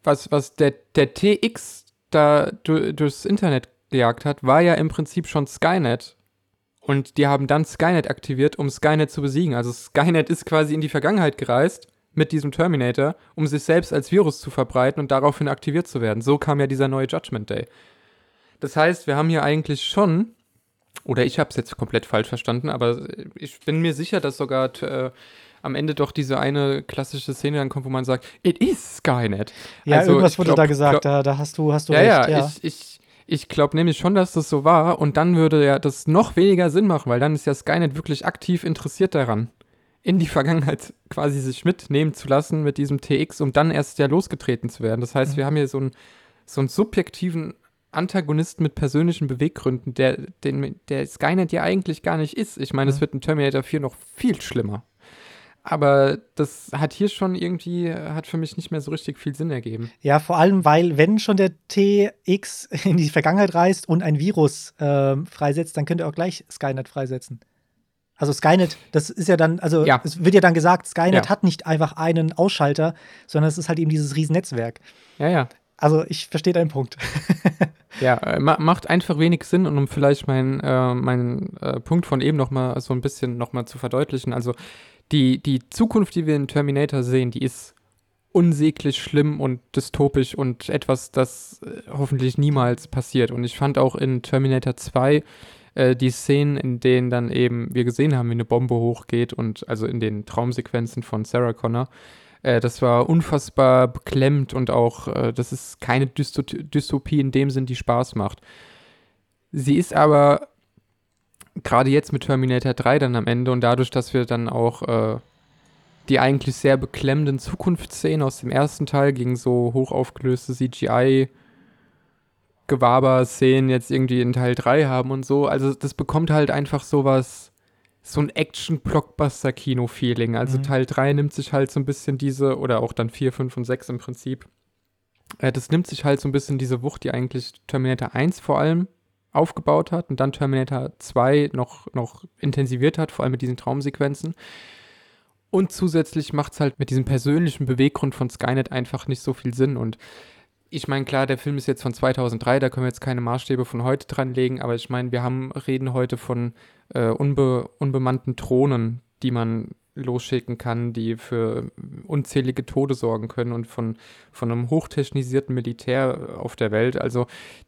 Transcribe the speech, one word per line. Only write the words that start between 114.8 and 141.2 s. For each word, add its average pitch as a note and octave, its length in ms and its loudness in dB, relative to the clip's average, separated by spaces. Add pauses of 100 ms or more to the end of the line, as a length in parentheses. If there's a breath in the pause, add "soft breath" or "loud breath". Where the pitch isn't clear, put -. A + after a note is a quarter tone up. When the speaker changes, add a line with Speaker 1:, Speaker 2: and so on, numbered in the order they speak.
Speaker 1:
äh, B2 40 -10 (920 soft breath)
die C3 100 4
eigentlich C3+ 360 2
sehr C3+ 200 4
beklemmenden C3+ 640 -2
Zukunftsszenen - 800 -2
aus C3+ 200 -2
dem B2+ 100 -8
ersten C#3+ 340 0
Teil C#3 300 2
gegen B2 220 -2
so B2 360 0
hochaufgelöste C3 800 -2
C-G-I-Gewaber-Szenen C3 3250 0
jetzt B2+ 200 -2
irgendwie C3 300 0
in B2 140 0
Teil B2 200 0
drei C#3 320 4
haben B2+ 240 -2
und C3+ 140 -6
so, C#3 220 2
also C#3 280 0
das - 200 -8
bekommt D#3+ 360 0
halt D3+ 200 4
einfach C#3+ 320 -2
sowas, C3+ 720 0 (500)
so - 180 -4
ein C#3+ 100 0
Action-Blockbuster-Kino-Feeling. B2+ 2000 -2
Also B2 220 -2
Speaker 2:
Mhm. C3+ 40 -2
Speaker 1:
Teil C3+ 240 0
drei C#3 280 0
nimmt D3 180 0
sich - 220 -8
halt C#3 160 0
so C#3+ 100 -2
ein C3+ 60 -2
bisschen C#3 320 -4
diese, C3+ 400 0
oder B2 240 0
auch A#2+ 100 -4
dann A2+ 180 -2
vier, B2+ 220 -2
fünf B2+ 240 -6
und B2 80 -6
sechs B2+ 240 -6
im B2 100 -8
Prinzip, B2+ 480 -12 (920)
äh, C3 140 0
das B2+ 180 -8
nimmt E3+ 160 2
sich - 180 -10
halt C#3 160 2
so D3 80 -4
ein C3+ 40 -2
bisschen C#3 260 -2
diese B2+ 240 -4
Wucht, - 220 -8
die B2+ 80 -4
eigentlich B2 400 -6 (140)
Terminator C3 480 -2
eins D#3 260 0
vor - 180 0
allem E3 300 2 (440)
aufgebaut D#3 580 0
hat E3+ 200 -4
und C3+ 100 -4
dann C3+ 120 0
Terminator C3+ 680 -2
zwei C#3 560 2